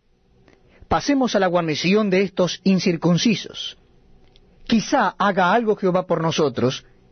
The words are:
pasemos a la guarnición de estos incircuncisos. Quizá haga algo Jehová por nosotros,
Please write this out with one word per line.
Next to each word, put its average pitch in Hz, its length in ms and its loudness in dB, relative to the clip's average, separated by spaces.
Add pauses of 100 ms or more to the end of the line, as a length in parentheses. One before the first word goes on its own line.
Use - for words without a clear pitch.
(880)
pasemos 254 460 0
a 214 60 2
la 190 80 2
guarnición 175 640 0
de 185 140 2
estos 185 400 -2
incircuncisos. 175 1120 0 (880)
Quizá 226 520 0
haga 185 360 2
algo 214 240 0
Jehová 185 280 0
por 165 160 -2
nosotros, 139 640 -2 (260)